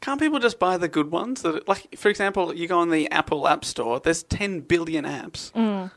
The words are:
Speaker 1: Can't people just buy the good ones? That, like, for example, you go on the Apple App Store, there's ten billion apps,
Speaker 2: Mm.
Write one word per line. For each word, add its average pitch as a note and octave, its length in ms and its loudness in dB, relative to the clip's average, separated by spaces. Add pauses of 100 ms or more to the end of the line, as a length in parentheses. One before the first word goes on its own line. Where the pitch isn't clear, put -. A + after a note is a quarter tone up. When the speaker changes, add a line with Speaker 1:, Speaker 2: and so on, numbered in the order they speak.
Speaker 1:
Can't C#4 180 -4
people D4+ 200 2
just A#3 200 0
buy F#3 200 2
the E3+ 100 -2
good D3+ 220 0
ones? G#3+ 320 -4
That, D#3+ 260 -2
like, - 260 -2
for - 140 0
example, G3 460 0
you E3+ 120 -4
go F3+ 120 2
on E3+ 100 4
the D#3 220 2
Apple D3+ 360 0
App D3+ 200 2
Store, A#2 340 -2
there's E3 220 2
ten G3 380 -2
billion E3 440 0
apps, C3 480 -10
Speaker 2:
Mm. G3+ 440 0